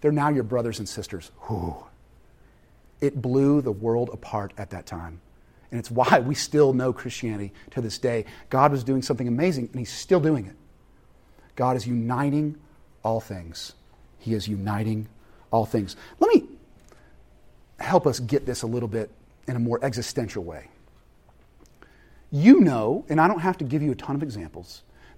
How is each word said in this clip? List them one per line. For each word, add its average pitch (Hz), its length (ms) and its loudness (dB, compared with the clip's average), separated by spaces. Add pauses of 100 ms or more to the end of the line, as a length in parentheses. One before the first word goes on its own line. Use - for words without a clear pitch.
They're 147 120 2
now 147 160 2
your 139 160 0
brothers 117 340 -4
and 104 100 -8
sisters." 95 420 -12 (160)
Whew. 85 300 -6 (1200)
It 143 220 -2
blew 139 400 2
the 123 100 -2
world 113 400 -2
apart 101 460 -8
at 98 120 -10
that 90 160 -12
time. 85 340 -12 (500)
And 117 80 -6
it's 113 120 -10
why 123 300 4
we 131 140 -2
still 147 380 2
know 127 200 0
Christianity 107 600 -8 (180)
to 131 100 -6
this 110 180 -6
day. 117 280 -2 (240)
God 143 220 4
was 131 120 -2
doing 131 180 0
something 127 260 -2
amazing, 135 440 0
and 127 60 -8
he's 123 140 -10
still - 280 2
doing 143 260 0
it. - 100 -18 (1000)
God 127 200 0
is 113 100 -6
uniting 135 720 -2 (460)
all 113 180 -2
things. 87 540 -14 (440)
He 113 160 -4
is 101 140 -4
uniting 107 600 -2 (420)
all 113 140 2
things. 104 320 -4 (220)
Let 440 160 4
me - 140 4 (1300)
help 175 280 2
us 131 140 0
get 127 260 -2
this 123 160 -6
a 120 40 -6
little 117 220 -4
bit 107 220 -6 (360)
in 123 100 -4
a 120 40 -2
more 117 220 0
existential 113 640 -6
way. 80 240 -14 (1600)
You 208 300 10
know, 139 480 4
and 156 120 2
I 160 80 8
don't 190 120 0
have 180 180 0
to 156 60 -6
give 139 160 -2
you 147 120 0
a - 20 -2
ton - 220 -8
of 143 60 -4
examples, 92 600 -12 (360)